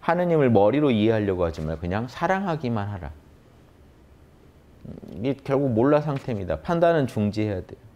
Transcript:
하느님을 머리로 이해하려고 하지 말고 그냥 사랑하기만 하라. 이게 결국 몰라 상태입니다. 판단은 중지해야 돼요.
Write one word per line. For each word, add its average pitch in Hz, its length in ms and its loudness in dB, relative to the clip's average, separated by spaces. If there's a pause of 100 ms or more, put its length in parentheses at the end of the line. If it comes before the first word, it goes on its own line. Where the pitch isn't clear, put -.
하느님을 165 500 2
머리로 117 400 4
이해하려고 104 540 2
하지 82 160 -4
말고 78 220 -4
그냥 101 260 -4
사랑하기만 160 800 -2
하라. 87 240 -10 (2000)
이게 123 320 -4
결국 139 260 0
몰라 139 300 4
상태입니다. 113 600 -4
판단은 170 440 2
중지해야 104 560 -2
돼요. - 160 -16 (180)